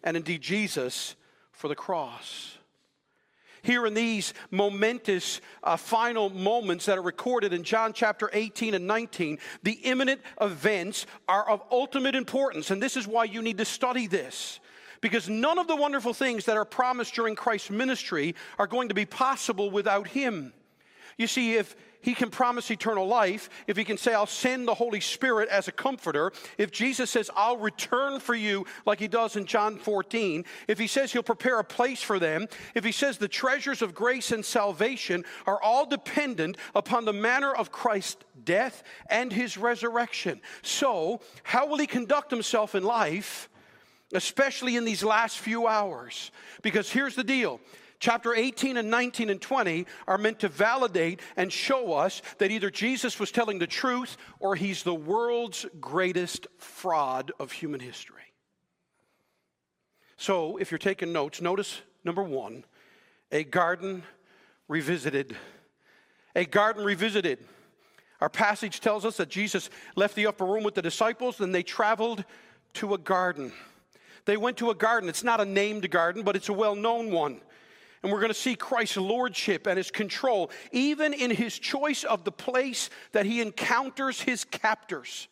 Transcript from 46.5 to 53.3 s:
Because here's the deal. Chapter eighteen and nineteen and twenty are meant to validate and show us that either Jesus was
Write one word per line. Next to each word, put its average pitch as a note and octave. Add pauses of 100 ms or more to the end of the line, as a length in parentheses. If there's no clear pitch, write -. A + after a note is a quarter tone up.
Because G#3+
here's C4
the B3+
deal. G#3+ (400)
Chapter A#3
eighteen B3
and G#3+
nineteen A#3+
and G3
twenty F3+ (220)
are F#3+
meant G#3+
to G3+
validate F#3 (160)
and F3+
show B3+
us D#3 (160)
that G3
either G3+
Jesus A#3+
was G#3